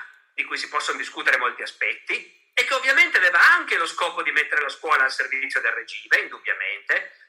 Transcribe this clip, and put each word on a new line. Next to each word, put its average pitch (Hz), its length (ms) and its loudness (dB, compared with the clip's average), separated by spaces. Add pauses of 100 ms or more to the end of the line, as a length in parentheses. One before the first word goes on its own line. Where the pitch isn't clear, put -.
(320)
di 143 120 -8
cui 143 120 -8
si - 120 -8
possono 147 280 -4
discutere 135 400 0
molti 120 260 -2
aspetti - 920 -6
e 247 100 2
che 269 100 0
ovviamente 269 440 4
aveva 175 320 6
anche 311 260 2
lo 165 100 0
scopo 165 360 -4
di 151 100 -4
mettere 151 300 0
la 139 80 -4
scuola 147 340 2
al 131 80 0
servizio 131 480 -4
del 113 120 0
regime, 117 480 -2
indubbiamente, - 1080 -6